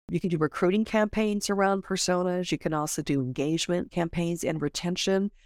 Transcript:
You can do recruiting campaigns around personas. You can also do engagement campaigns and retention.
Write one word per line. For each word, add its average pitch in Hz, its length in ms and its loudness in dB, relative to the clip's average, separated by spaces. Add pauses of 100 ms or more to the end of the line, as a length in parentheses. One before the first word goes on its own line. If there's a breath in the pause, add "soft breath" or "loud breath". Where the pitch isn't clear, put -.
(100)
You 170 100 0
can 185 100 -2
do 165 80 2
recruiting 180 460 2
campaigns 214 680 0
around 196 340 2
personas. 180 680 0
You 151 60 0
can 160 160 -4
also 151 280 -2
do 139 180 0
engagement 151 680 -2
campaigns 170 540 -2
and 160 180 -2
retention. 180 680 0 (160)